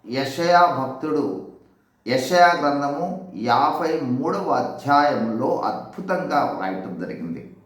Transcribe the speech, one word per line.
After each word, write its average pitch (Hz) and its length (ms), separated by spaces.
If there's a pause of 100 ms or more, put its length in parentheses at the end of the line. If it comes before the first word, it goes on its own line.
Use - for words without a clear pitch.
(100)
యెషయా 170 560
భక్తుడు 131 800 (580)
యెషయా 151 400 (140)
గ్రంథము 143 720
యాభై 139 680
మూడవ 156 500
అధ్యాయంలో 131 1080
అద్భుతంగా - 960
వ్రాయటం 92 440
జరిగింది. - 640